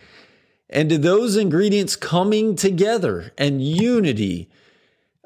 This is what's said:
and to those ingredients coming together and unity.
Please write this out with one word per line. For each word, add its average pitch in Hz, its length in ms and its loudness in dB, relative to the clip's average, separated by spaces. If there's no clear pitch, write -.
and 151 200 0
to 160 80 2
those 196 380 2
ingredients 196 640 0
coming 208 580 0
together 180 840 -2
and 139 240 0
unity. 147 880 0